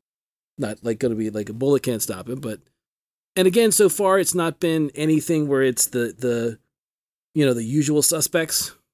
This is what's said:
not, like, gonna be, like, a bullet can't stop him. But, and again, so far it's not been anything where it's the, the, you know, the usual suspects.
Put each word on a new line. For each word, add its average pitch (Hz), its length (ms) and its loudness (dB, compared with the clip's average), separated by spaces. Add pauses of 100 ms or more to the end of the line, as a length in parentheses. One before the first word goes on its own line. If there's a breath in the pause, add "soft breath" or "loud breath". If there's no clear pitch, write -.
(580)
not, 110 240 -6
like, 117 160 -4
gonna 120 160 0
be, 110 160 -4
like, 104 200 -6
a - 20 -10
bullet 135 300 0
can't 117 200 -4
stop 92 260 -8
him. 131 120 -10
But, 113 200 -10 (760)
and 185 100 4
again, 220 240 4
so 202 200 4
far 196 280 2
it's - 160 0
not 170 240 -2
been 160 360 0
anything 156 520 0
where 139 160 2
it's 131 260 2
the, 120 300 -4
the, 117 400 -2 (760)
you 151 100 2
know, 131 100 4
the 117 100 -4
usual 147 380 2
suspects. - 720 -2 (220)